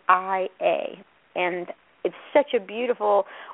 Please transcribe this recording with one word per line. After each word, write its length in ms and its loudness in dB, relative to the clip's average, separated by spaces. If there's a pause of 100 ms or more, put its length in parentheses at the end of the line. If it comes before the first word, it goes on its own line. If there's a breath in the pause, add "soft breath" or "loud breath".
I 380 2 (160)
A. 360 0 (360)
And 320 -2 (380)
it's 100 -2 (180)
such 220 4
a 60 4
beautiful 640 0 (280 loud breath)